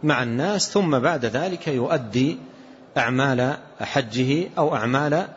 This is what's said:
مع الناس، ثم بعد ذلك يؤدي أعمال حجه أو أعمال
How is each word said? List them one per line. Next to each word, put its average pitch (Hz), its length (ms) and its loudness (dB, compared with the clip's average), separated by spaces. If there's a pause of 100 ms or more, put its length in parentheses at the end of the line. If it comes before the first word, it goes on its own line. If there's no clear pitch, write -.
مع 139 200 2
الناس، 143 480 -2
ثم 165 280 2
بعد 135 260 0
ذلك 165 420 -4
يؤدي 131 720 0 (600)
أعمال 127 600 2 (240)
حجه 127 680 0 (100)
أو 156 180 2
أعمال 143 600 0